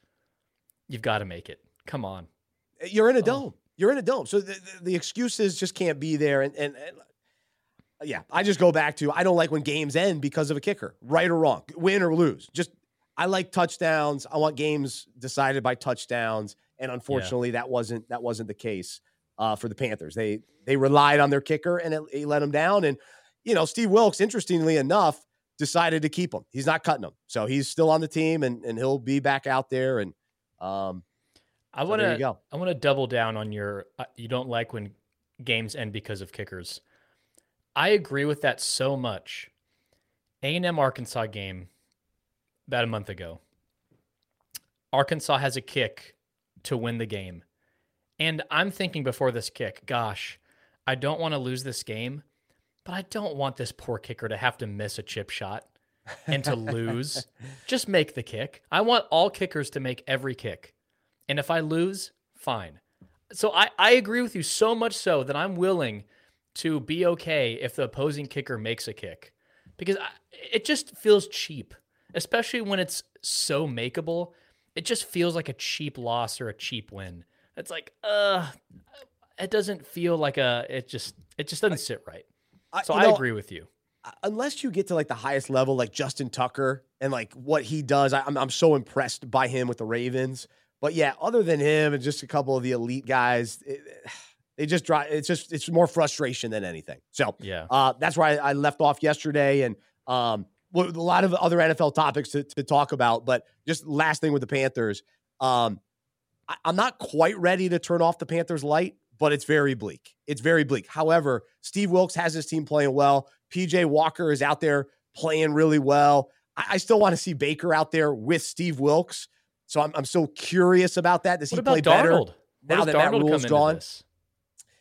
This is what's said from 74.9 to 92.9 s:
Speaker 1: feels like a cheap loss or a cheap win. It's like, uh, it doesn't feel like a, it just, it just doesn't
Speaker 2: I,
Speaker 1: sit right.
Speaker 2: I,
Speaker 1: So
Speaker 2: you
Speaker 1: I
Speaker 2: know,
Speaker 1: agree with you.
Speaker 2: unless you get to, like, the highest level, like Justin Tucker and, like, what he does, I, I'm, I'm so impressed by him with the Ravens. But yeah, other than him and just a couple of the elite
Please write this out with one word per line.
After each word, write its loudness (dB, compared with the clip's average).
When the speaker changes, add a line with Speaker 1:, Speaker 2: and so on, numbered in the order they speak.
Speaker 1:
feels -2
like -6
a -10
cheap -8
loss -4
or -8
a -8
cheap -10
win. -14
It's -14
like, -12
uh, 0
it -6
doesn't -2
feel 0
like 0
a, 2
it -8
just, -12
it -8
just -6
doesn't 2
Speaker 2:
I, -2
Speaker 1:
sit -8
right. -20
Speaker 2:
I, -4
Speaker 1:
So -2
Speaker 2:
you 4
Speaker 1:
I 10
Speaker 2:
know, 8
Speaker 1:
agree -2
with -8
you. -16
Speaker 2:
unless -4
you -4
get -2
to, -2
like, 0
the -6
highest -4
level, 2
like -2
Justin -6
Tucker -4
and, -2
like, -6
what 0
he -4
does, 4
I, 2
I'm, -2
I'm 0
so 4
impressed -4
by 2
him -2
with -6
the -6
Ravens. -4
But -2
yeah, 2
other 2
than 2
him 4
and -4
just -4
a -14
couple 0
of 0
the -2
elite -4